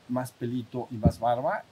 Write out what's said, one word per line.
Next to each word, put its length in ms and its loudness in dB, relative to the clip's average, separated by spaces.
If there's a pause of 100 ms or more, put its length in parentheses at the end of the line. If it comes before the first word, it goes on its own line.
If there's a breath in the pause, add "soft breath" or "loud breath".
(100)
más 200 -2
pelito 600 -4
y 60 -8
más 220 4
barba, 540 0